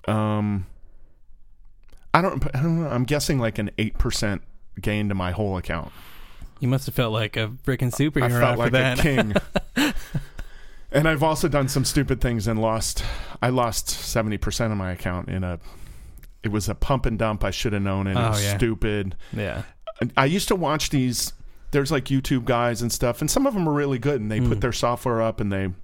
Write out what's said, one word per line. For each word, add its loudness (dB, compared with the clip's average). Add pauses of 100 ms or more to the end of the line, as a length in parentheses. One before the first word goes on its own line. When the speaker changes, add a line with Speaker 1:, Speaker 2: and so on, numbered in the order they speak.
Speaker 1:
um, 2 (1500)
I 4
don't, 0 (100)
I 2
don't 2
know, -4
I'm 0
guessing, 0
like, 0
an -2
eight -2
percent 0 (380)
gain 0
to 0
my 0
whole 0
account. -4 (720)
Speaker 2:
You 0
must 2
have -6
felt 2
like -2
a 0 (160)
freaking 0
superhero 2
Speaker 1:
I 4
felt 4
Speaker 2:
after 4
Speaker 1:
like 4
Speaker 2:
that. 4
Speaker 1:
a 8
king. 4 (640)
Speaker 2:
<laughs> -4 (880)
Speaker 1:
And 6
I've 4
also 2
done 4
some 2
stupid 2
things 2
and 2
lost, 0 (380)
I 2
lost 0
seventy -2
percent 0
of 0
my -2
account -4
in -2
a, -4 (840)
it 0
was 0
a -2
pump 2
and 0
dump 0
I 2
should -2
have 0
known, 0
and 0
it 2
Speaker 2:
Oh, 2
Speaker 1:
was 2
Speaker 2:
yeah. 0
Speaker 1:
stupid. 0 (160)
Speaker 2:
Yeah. -4 (380)
Speaker 1:
And -2
I 6
used 2
to 4
watch 0
these, 0 (400)
there's, 2
like, 2
YouTube 2
guys 2
and -2
stuff, 0
and 0
some 0
of 2
'em 2
are 2
really 2
good, 0
and -4
they 0
put 2
Speaker 2:
Mm. -2
Speaker 1:
their 0
software 0
up, 0
and 0
they 0 (140)